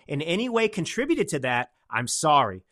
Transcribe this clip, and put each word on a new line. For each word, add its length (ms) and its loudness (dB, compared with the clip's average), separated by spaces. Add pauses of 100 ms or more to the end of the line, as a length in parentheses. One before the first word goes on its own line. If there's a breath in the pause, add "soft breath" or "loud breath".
in 140 -4
any 280 -2
way 180 2
contributed 600 -2
to 100 -4
that, 320 0 (180)
I'm 180 -2
sorry. 640 2